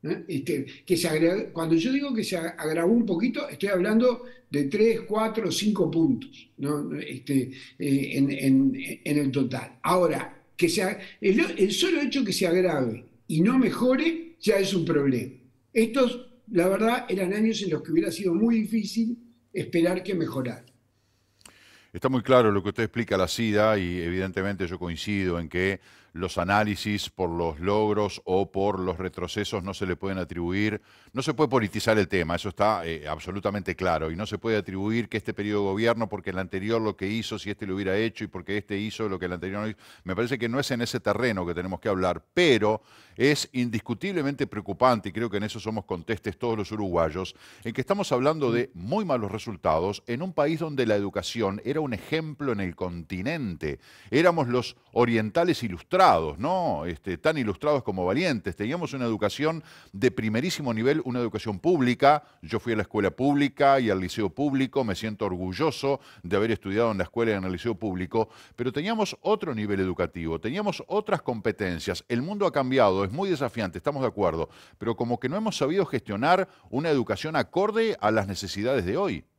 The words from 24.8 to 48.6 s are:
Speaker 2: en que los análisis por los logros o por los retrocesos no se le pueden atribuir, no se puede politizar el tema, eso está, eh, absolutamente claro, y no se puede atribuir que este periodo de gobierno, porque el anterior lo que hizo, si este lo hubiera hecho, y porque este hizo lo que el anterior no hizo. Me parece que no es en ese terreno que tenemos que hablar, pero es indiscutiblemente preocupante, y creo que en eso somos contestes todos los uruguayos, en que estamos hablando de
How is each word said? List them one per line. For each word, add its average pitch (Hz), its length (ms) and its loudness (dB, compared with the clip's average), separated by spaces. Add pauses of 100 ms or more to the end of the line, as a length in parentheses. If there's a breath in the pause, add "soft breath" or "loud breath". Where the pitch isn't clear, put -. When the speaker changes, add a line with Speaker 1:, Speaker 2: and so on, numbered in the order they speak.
Speaker 2:
en 82 80 -8
que 92 320 0 (320 soft breath)
los 92 260 -4
análisis 104 720 0
por 92 180 -2
los 82 300 -2
logros 104 680 0
o 92 260 0
por 98 280 0
los 90 180 -4
retrocesos 92 680 -4
no 95 120 -6
se 101 100 -6
le 90 100 -2
pueden 98 220 -6
atribuir, 92 640 -2 (320 soft breath)
no 127 80 -4
se 135 140 -2
puede 135 140 2
politizar 110 500 2
el 95 80 4
tema, 87 300 0
eso 101 120 -4
está, 98 380 0
eh, 78 200 -6
absolutamente 90 680 -4
claro, 80 340 0
y 82 60 -6
no 101 100 -6
se 104 140 -8
puede 113 180 0
atribuir 101 520 -4
que 113 80 -4
este 107 160 -6
periodo 104 300 -2
de 98 80 0
gobierno, 113 380 0
porque 98 220 -8
el 90 80 -4
anterior 98 420 -2
lo 107 160 -2
que 95 100 -4
hizo, 110 300 -4
si 98 140 -8
este 101 160 -8
lo 95 80 -4
hubiera 95 220 -2
hecho, 110 260 -2
y 101 40 -8
porque 95 300 -8
este 101 220 -6
hizo 107 300 -6
lo 95 100 -6
que 90 60 -6
el 90 80 -4
anterior 95 280 -6
no 110 80 -4
hizo. 107 80 -12 (280 loud breath)
Me 90 100 -4
parece 117 240 -2
que 117 100 -2
no 123 100 -2
es 139 120 -2
en 117 100 -2
ese 120 180 -4
terreno 104 460 0
que 85 80 -4
tenemos 90 260 -6
que 113 100 -4
hablar, 92 440 0
pero 110 480 4 (340 soft breath)
es 139 380 2
indiscutiblemente 131 960 -2
preocupante, 104 600 2
y - 20 -12
creo 110 180 -4
que 98 80 -4
en 101 60 -2
eso 107 160 -6
somos 107 260 -6
contestes 95 520 -6
todos 117 200 -2
los 104 140 -4
uruguayos, 87 640 -2 (280 loud breath)
en 113 100 -8
que - 80 -4
estamos 196 300 -2
hablando 139 400 2
de 120 220 0